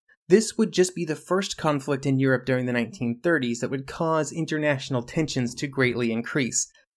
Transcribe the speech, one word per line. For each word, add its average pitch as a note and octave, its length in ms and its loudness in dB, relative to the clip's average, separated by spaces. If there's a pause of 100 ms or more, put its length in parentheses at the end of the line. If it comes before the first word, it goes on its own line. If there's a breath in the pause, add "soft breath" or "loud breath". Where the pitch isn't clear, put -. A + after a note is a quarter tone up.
(280 soft breath)
This A3 280 6
would G3 160 2
just F3+ 220 2
be E3+ 100 -4
the D#3 120 -4
first F#3+ 400 -2
conflict C#3+ 500 0
in C3+ 120 2
Europe C3 280 2
during B2+ 200 0
the B2 60 -2
nineteen A#2+ 500 -2
thirties C3 380 0
that B2+ 100 -2
would C3+ 160 -6
cause D#3+ 460 -2
international D3 680 -2
tensions B2+ 540 -2
to D3 100 -6
greatly B2 460 0
increase, A#2 580 -2 (260 soft breath)